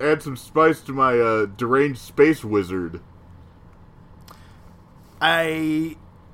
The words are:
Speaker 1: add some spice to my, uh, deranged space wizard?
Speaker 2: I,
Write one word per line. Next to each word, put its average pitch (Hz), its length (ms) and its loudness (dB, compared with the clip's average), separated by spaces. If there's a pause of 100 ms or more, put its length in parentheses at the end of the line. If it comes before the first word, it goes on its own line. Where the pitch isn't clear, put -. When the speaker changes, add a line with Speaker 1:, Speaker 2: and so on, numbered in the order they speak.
Speaker 1:
add 151 220 0
some 143 120 -8
spice 156 460 0
to - 100 -14
my, 131 280 2
uh, 110 260 2
deranged 123 560 -2
space 151 420 2
wizard? 92 560 -4 (2250)
Speaker 2:
I, 160 760 -2 (360)